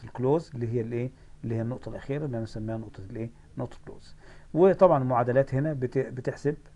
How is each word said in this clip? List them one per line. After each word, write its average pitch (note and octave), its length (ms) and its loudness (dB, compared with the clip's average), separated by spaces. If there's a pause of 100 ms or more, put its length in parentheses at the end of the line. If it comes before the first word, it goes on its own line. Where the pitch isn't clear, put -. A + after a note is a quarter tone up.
الكلوز C3 520 0
اللي A#2 180 -4
هي A#2+ 80 2
الإيه؟ A#2+ 300 -4 (320)
اللي A#2 120 -2
هي A2+ 60 0
النقطة A#2+ 280 -6
الأخيرة C#3 360 -6
اللي B2+ 120 -4
أنا A2+ 60 -4
مسميها A2 340 -6
نقطة G#2+ 320 -12
الإيه؟ A#2 200 -8 (280)
نقطة B2 280 -8
close. - 300 -16 (380)
وطبعا F3 500 8
المعادلات B2+ 520 2
هنا D3+ 180 0
بت-، B2+ 240 -2
بتحسب، B2+ 580 -2 (200)